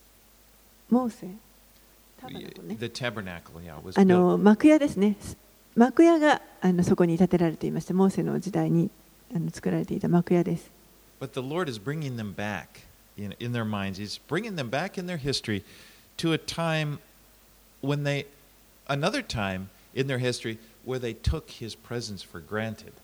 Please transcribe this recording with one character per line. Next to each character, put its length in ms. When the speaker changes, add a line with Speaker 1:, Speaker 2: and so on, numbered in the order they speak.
Speaker 1:
モ 180
ー 40
セ、 160
タ 80
バ 60
ナ 160
コ 120
ね。 160
Speaker 2:
The 80
tabernacle, 760
yeah, 180
was 120
built. 80
Speaker 1:
あ 20
の、 320
幕 300
屋 120
で 100
す 80
ね。 200
幕 300
屋 140
が、 220
あ 120
の、 120
そ 100
こ 100
に 140
建 100
て 100
ら 120
れ 60
て 100
い 60
ま 80
し 60
た。 80
モ 140
ー 40
セ 100
の 160
時 140
代 180
に、 200
あ 40
の、 120
作 200
ら 80
れ 80
て 80
い 60
た 80
幕 260
屋 100
で 120
す。 140
Speaker 2:
But 120
the 80
Lord 280
is 120
bringing 360
them 180
back 520
in, 240
in 120
their 120
minds. 340
He's 300
bringing 260
them 160
back 300
in 60
their 100
history 480
to 140
a 60
time 600
when 220
they, 220
another 340
time 480
in 120
their 120
history 400
where 160
they 120
took 380
his 260
presence 460
for 180
granted. 520